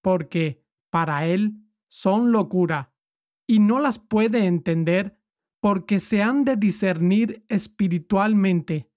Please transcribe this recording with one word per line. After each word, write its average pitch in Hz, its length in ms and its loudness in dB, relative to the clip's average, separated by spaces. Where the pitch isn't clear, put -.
porque 165 600 -4
para 160 380 -2
él 208 280 0
son 226 420 0
locura, 175 640 -2
y 220 140 2
no 214 200 4
las 277 200 -2
puede 220 460 0
entender 175 760 -2
porque 202 380 0
se 208 200 0
han 262 220 0
de 262 140 0
discernir 196 880 0
espiritualmente. 190 1500 0